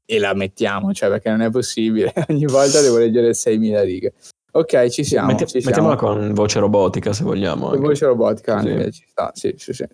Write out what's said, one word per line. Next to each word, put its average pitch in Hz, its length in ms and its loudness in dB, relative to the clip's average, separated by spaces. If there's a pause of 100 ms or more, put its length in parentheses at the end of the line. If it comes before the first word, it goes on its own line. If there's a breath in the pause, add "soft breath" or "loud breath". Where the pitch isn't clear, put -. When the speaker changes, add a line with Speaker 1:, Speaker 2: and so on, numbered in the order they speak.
Speaker 1:
e 113 140 -2
la 98 160 0
mettiamo, 98 580 -2
cioè, 101 160 -2
perché 107 220 -2
non 110 100 0
è 113 100 0
possibile. 110 720 -2
<laughs> 143 80 -2
Ogni 151 180 0
volta 139 340 4
devo 123 180 4
leggere 117 360 2
seimila 110 480 0
righe. 95 300 -4 (400 loud breath)
Ok, 151 360 2
ci 139 160 -4
siamo, 107 240 0
Speaker 2:
Metti-, 110 180 0
Speaker 1:
ci 127 140 -4
siamo. 117 60 -4
Speaker 2:
mettiamola 151 300 2
con 104 360 -2
voce 104 280 0
robotica, 101 520 2
se 107 120 -4
vogliamo, 95 420 -2
Speaker 1:
Con - 100 -2
Speaker 2:
anche. 139 120 0
Speaker 1:
voce 147 180 0
robotica 110 540 0
Speaker 2:
Sì. 104 80 -2
Speaker 1:
anche, 107 220 -2
ci - 180 -14
sta, - 260 -6
sì, - 240 -6
sì, - 160 -12
sì, - 200 -10